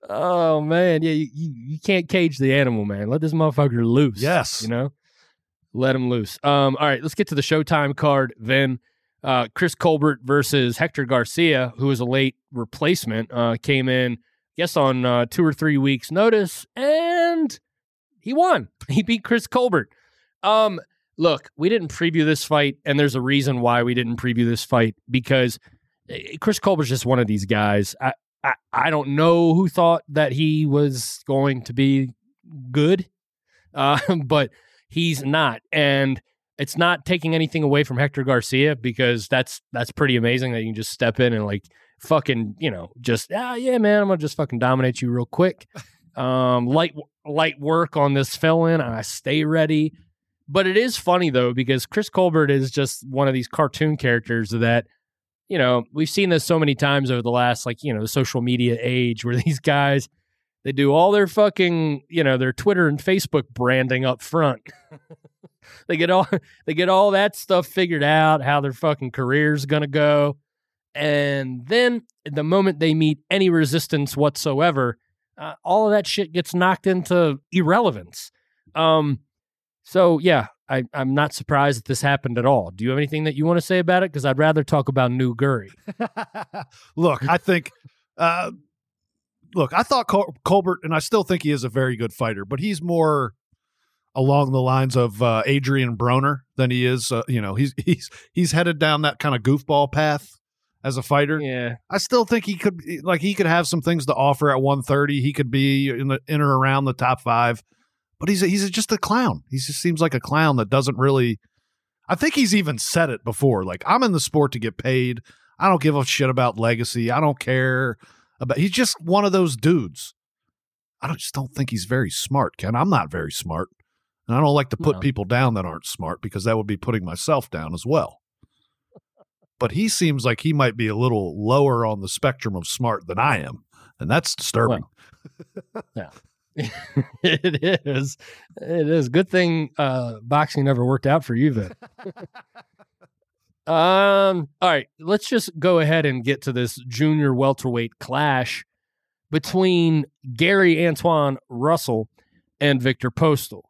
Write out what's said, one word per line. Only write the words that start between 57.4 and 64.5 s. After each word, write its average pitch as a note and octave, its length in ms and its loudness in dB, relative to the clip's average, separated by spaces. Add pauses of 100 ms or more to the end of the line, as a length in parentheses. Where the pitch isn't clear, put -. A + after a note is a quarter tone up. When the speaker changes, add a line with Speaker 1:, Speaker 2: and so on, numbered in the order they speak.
Speaker 1:
like, A#2+ 180 -8
you C#3 120 -4
know, G#2+ 80 -4
the A2+ 60 -6
social B2+ 340 -2
media B2 360 0
age A#2+ 460 -2
where A#2+ 120 -2
<laughs> B2 60 -2
these D3+ 160 -2
guys, C#3+ 520 0 (540)
they C3+ 80 -6
do C#3 200 2
all F3 200 6
their G#3 140 4
fucking, E3+ 840 0
you E3 120 0
know, C3+ 140 4
their C3 160 0
Twitter F3+ 360 2
and D3 100 0
Facebook F#3+ 500 0
branding B2+ 560 0
up B2+ 160 -2
front. D3 400 0 (300)